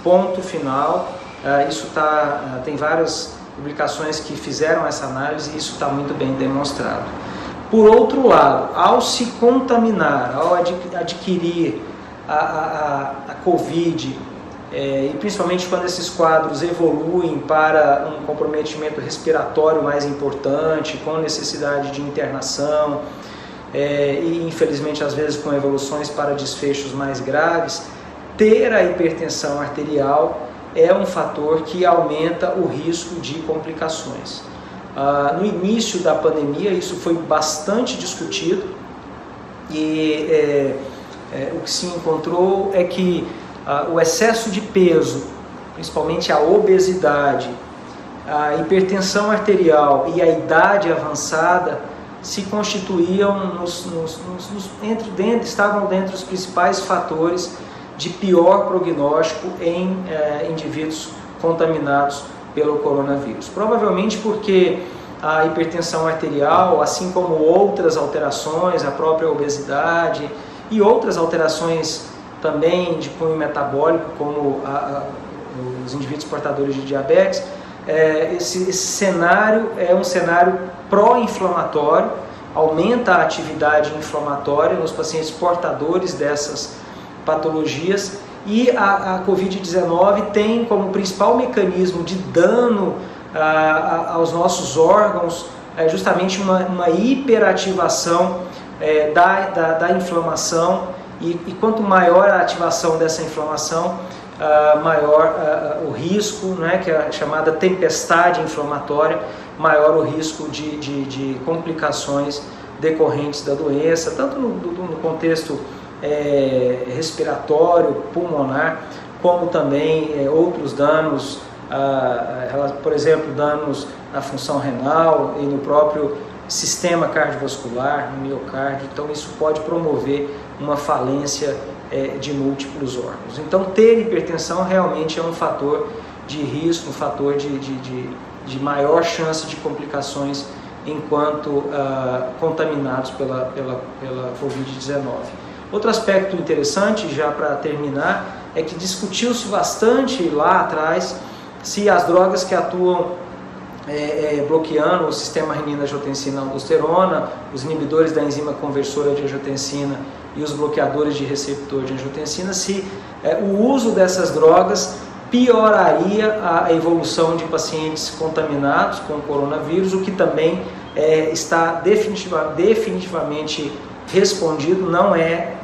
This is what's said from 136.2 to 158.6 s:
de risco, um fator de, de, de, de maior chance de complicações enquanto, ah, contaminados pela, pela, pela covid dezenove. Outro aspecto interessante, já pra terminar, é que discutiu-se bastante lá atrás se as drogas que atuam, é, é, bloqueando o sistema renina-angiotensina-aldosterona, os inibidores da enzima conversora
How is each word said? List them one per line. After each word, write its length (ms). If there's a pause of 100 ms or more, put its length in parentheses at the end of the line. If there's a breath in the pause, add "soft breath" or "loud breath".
de 160
risco, 480
um 40
fator 420
de, 140 (100)
de, 180
de, 320 (380)
de 120
maior 440
chance 420
de 120
complicações 880 (400 loud breath)
enquanto, 880
ah, 560 (100)
contaminados 720
pela, 420
pela, 280 (180)
pela 400
covid 320
dezenove. 580 (420 loud breath)
Outro 180
aspecto 460
interessante, 800
já 180
pra 240
terminar, 680 (280 loud breath)
é 80
que 140
discutiu-se 720
bastante 760
lá 380
atrás 540 (480 loud breath)
se 260
as 160
drogas 380
que 100
atuam, 580 (760)
é, 60 (460)
é, 80
bloqueando 600
o 60
sistema 400
renina-angiotensina-aldosterona, 1800 (240 loud breath)
os 100
inibidores 480
da 100
enzima 320
conversora 600